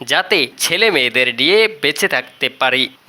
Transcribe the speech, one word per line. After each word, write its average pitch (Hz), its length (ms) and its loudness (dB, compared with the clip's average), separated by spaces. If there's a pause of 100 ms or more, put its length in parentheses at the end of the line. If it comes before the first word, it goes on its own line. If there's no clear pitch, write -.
যাতে 147 460 0 (100)
ছেলে 202 340 0
মেয়েদের 123 440 0
নিয়ে 208 460 2
বেঁচে 151 260 0
থাকতে 127 420 -4
পারি।" 131 400 -2 (200)